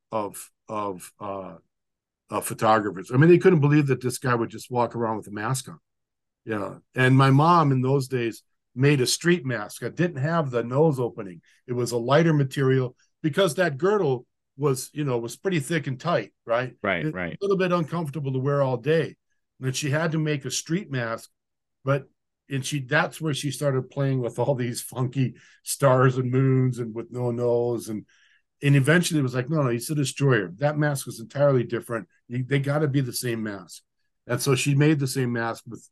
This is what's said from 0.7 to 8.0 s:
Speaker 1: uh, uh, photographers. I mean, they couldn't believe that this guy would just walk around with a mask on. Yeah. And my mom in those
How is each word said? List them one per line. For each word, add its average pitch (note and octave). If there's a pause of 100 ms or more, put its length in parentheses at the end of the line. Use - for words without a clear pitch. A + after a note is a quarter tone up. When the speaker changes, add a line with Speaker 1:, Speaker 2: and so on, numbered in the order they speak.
Speaker 1:
uh, G2 (760)
uh, G#2
photographers. G#2
I B2+
mean, D#3+
they F3
couldn't F3+
believe C#3
that B2+
this B2
guy B2
would A2+
just G#2+
walk A#2+
around A2+
with G2
a G2
mask A2
on. E2 (680)
Yeah. G#2 (200)
And C3
my C3+
mom D3+
in C3
those C3+